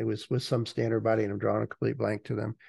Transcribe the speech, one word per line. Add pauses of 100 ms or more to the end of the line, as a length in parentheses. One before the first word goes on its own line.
it
was
with
some
standard
body,
and
I'm
drawing
a
complete
blank
to
them. (120)